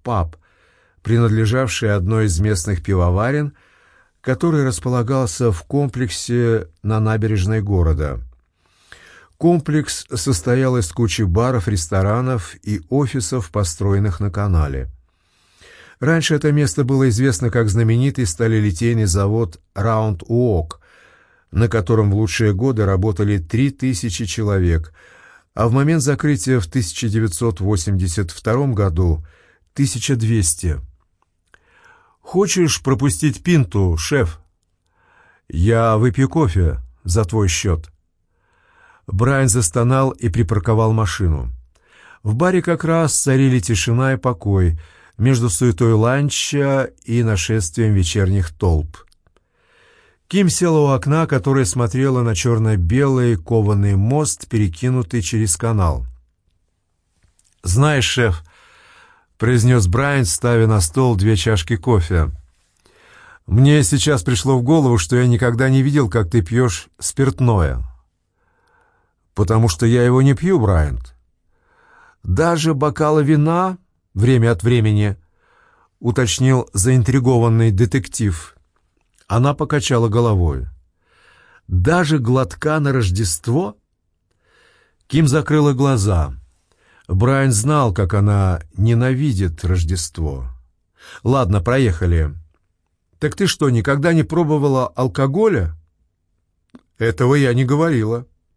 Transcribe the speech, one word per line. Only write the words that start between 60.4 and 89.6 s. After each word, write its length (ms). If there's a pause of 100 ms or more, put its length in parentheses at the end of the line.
на 160
стол 340
две 180
чашки 420
кофе, 540 (1160)
«мне 380
сейчас 380
пришло 360
в 40
голову, 360
что 180
я 100
никогда 440
не 100
видел, 300
как 180
ты 140
пьешь 460 (100)
спиртное». 920 (1500)
«Потому 340
что 180
я 180
его 160
не 140
пью, 240
Брайант». 560 (1080)
«Даже 500
бокала 460
вина 580 (340)
время 380
от 140
времени», — 520 (840)
уточнил 720
заинтригованный 960
детектив. 880 (720)
Она 260
покачала 540
головой. 580 (1040)
«Даже 500
глотка 600
на 120
Рождество?» 840 (1300)
Ким 220
закрыла 440
глаза. 640 (720)
Брайан 460
знал, 420
как 200
она 480 (140)
ненавидит 880